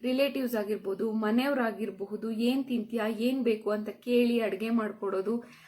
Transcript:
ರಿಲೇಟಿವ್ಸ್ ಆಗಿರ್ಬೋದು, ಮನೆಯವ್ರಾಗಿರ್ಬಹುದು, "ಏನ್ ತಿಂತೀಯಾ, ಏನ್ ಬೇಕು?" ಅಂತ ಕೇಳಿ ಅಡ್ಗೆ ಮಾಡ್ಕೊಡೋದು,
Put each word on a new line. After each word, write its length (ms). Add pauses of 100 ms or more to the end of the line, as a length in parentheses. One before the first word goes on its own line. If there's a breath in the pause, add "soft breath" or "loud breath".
ರಿಲೇಟಿವ್ಸ್ 520
ಆಗಿರ್ಬೋದು, 580
ಮನೆಯವ್ರಾಗಿರ್ಬಹುದು, 1160
"ಏನ್ 340
ತಿಂತೀಯಾ, 420
ಏನ್ 380
ಬೇಕು?" 260
ಅಂತ 180
ಕೇಳಿ 520
ಅಡ್ಗೆ 300
ಮಾಡ್ಕೊಡೋದು, 720 (260 loud breath)